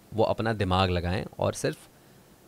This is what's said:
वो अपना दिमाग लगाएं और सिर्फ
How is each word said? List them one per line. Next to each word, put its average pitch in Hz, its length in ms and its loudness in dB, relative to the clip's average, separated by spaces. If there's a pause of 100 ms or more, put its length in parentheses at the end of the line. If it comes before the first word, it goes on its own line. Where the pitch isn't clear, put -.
(140)
वो 107 100 4
अपना 113 280 0
दिमाग 95 380 2
लगाएं 87 340 -2 (140)
और 95 160 0
सिर्फ - 240 -4 (680)